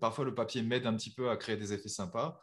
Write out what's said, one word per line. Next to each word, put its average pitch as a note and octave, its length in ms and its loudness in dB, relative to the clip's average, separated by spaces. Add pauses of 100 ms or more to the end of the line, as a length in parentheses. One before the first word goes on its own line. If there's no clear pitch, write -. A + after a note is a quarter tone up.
parfois, A2+ 240 2
le A#2+ 100 0
papier A2+ 280 0
m'aide A#2+ 240 2
un A2 100 4
petit G#2+ 180 -6
peu B2 160 0
à A2 60 2
créer A2 200 -2
des G#2 160 -4
effets G#2 180 -4
sympas. A2+ 520 -4